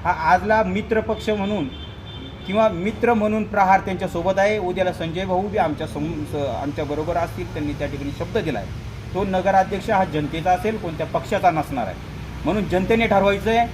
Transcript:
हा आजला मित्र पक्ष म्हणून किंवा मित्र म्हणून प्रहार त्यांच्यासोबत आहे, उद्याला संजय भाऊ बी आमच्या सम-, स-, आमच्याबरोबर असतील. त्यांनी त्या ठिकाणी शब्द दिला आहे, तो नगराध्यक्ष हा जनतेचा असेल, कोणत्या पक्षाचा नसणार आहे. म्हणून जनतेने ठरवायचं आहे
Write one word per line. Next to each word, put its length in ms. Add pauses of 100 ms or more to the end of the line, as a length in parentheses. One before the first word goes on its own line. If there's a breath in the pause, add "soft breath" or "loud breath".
हा 300
आजला 300
मित्र 360
पक्ष 300
म्हणून 380 (800)
किंवा 220
मित्र 440
म्हणून 300
प्रहार 360
त्यांच्यासोबत 600
आहे, 180
उद्याला 360
संजय 320
भाऊ 220
बी 100
आमच्या 300
सम-, 440
स-, 300
आमच्याबरोबर 560
असतील. 360
त्यांनी 200
त्या 140
ठिकाणी 320
शब्द 180
दिला 220
आहे, 80 (460)
तो 100
नगराध्यक्ष 640
हा 140
जनतेचा 480
असेल, 260
कोणत्या 280
पक्षाचा 460
नसणार 360
आहे. 80 (500)
म्हणून 240
जनतेने 380
ठरवायचं 420
आहे 240